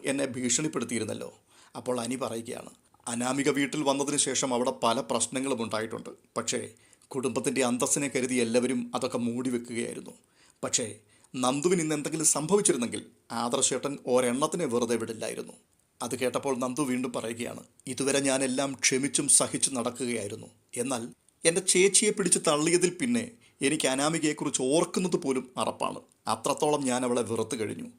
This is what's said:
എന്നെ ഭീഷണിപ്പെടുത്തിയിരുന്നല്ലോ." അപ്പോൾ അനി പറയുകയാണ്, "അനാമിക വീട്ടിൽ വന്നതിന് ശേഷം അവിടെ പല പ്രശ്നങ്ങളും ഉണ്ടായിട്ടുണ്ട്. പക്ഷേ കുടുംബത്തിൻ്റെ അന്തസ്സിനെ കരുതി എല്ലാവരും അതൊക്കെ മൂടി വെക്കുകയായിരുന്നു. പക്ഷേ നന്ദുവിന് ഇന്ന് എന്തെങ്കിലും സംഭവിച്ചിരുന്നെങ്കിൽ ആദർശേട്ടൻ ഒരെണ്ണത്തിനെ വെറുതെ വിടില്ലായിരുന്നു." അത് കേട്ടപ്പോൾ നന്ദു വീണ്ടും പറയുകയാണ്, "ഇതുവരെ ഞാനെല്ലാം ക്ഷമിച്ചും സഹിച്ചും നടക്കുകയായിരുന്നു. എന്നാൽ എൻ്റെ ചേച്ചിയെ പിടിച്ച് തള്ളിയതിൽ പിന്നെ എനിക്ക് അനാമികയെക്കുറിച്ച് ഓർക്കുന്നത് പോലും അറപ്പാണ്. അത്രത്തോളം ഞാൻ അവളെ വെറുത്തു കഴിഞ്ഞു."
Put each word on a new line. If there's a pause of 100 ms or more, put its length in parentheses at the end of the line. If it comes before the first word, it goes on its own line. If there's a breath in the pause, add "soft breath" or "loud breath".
എന്നെ
ഭീഷണിപ്പെടുത്തിയിരുന്നല്ലോ." (460 soft breath)
അപ്പോൾ
അനി
പറയുകയാണ്, (360)
"അനാമിക
വീട്ടിൽ
വന്നതിന്
ശേഷം
അവിടെ (100)
പല
പ്രശ്നങ്ങളും
ഉണ്ടായിട്ടുണ്ട്. (240)
പക്ഷേ (500 soft breath)
കുടുംബത്തിൻ്റെ
അന്തസ്സിനെ
കരുതി
എല്ലാവരും (140)
അതൊക്കെ
മൂടി
വെക്കുകയായിരുന്നു. (480 soft breath)
പക്ഷേ (460 soft breath)
നന്ദുവിന്
ഇന്ന്
എന്തെങ്കിലും
സംഭവിച്ചിരുന്നെങ്കിൽ (300)
ആദർശേട്ടൻ (140)
ഒരെണ്ണത്തിനെ
വെറുതെ
വിടില്ലായിരുന്നു." (460)
അത്
കേട്ടപ്പോൾ
നന്ദു
വീണ്ടും
പറയുകയാണ്, (260)
"ഇതുവരെ
ഞാനെല്ലാം
ക്ഷമിച്ചും
സഹിച്ചും
നടക്കുകയായിരുന്നു. (280)
എന്നാൽ (400)
എൻ്റെ
ചേച്ചിയെ
പിടിച്ച്
തള്ളിയതിൽ
പിന്നെ (380 soft breath)
എനിക്ക്
അനാമികയെക്കുറിച്ച്
ഓർക്കുന്നത്
പോലും (120)
അറപ്പാണ്. (280)
അത്രത്തോളം
ഞാൻ
അവളെ
വെറുത്തു
കഴിഞ്ഞു." (120)